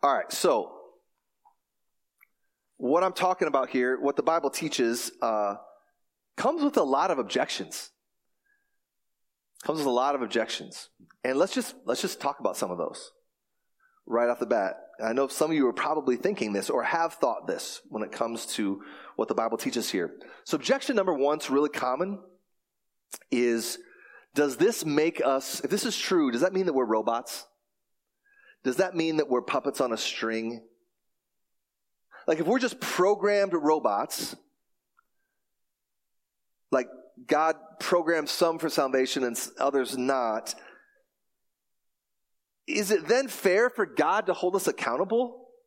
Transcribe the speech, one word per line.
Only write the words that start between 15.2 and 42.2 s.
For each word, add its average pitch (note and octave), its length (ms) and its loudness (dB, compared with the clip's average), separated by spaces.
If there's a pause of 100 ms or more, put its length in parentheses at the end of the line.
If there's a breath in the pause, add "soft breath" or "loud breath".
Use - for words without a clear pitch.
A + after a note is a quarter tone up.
some D#3 240 0
of D#3+ 60 2
you C#3 100 4
are A#2+ 60 4
probably D3 420 0
thinking G#2+ 380 -2
this G2 180 -2
or A#2+ 140 0
have E3 300 0
thought A2+ 340 0
this - 400 -6
when G#2+ 160 -4
it - 80 -12
comes A2+ 420 -4
to G2 280 -2 (340 loud breath)
what A2 100 -2
the - 80 -2
Bible A2+ 240 0
teaches A#2+ 320 -4
here. E2+ 220 -2 (320 loud breath)
So - 100 -2
objection C4 400 0
number F#3+ 180 2
one, C#3+ 260 2
it's - 120 -6
really C#3+ 200 4
common, D#3 500 -2 (1120)
is, A#2 460 0 (560 loud breath)
does C#3+ 240 0
this - 260 2
make D#3 400 0
us, C3+ 400 -2
if C3 60 -2
this G3 140 0
is A#3+ 140 -2
true, D#3+ 320 2
does A#2 120 0
that F#3 100 2
mean F#3+ 140 0
that E3 60 0
we're C3 120 2
robots? A2+ 640 -2 (1160 soft breath)
Does B2+ 140 -2
that F#3 180 2
mean E3 220 0
that D3+ 120 2
we're B2 140 2
puppets C#3 380 -2
on B2+ 120 0
a A2 40 -2
string? A2+ 680 -4 (1600 loud breath)
Like, D#3+ 120 2
if D#3+ 80 0
we're A#3 120 2
just B3 220 -2
programmed G3+ 760 2
robots, C#3+ 840 0 (2250)
like, B2+ 180 2 (380)
God D#3 300 4 (240)
programmed E3 480 2
some E3 300 2
for D#3+ 100 -2
salvation C3 560 2
and A#2 120 -2
s-, - 220 -6
others C3+ 380 0
not, B2 580 -2 (2000 loud breath)